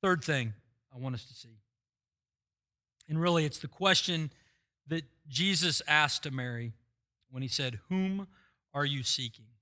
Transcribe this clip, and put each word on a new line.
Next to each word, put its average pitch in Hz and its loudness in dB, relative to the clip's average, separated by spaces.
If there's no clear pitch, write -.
Third 185 2
thing 123 0
I 123 -16
want 127 -4
us 117 -10
to - -20
see, 113 -20
and 156 -2
really 170 4
it's 143 -2
the - -10
question 170 2
that 160 -4
Jesus 165 2
asked 151 4
to 147 -6
Mary 120 -6
when 127 -10
he 131 -4
said, 120 -2
"Whom 190 -2
are 143 0
you 143 -2
seeking? 117 -4